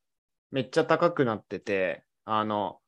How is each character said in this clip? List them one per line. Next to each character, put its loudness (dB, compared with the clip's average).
め -2
っ -8
ち 0
ゃ 4
高 4
く 2
な 0
っ -10
て -10
て、 -2
あ 0
の、 -4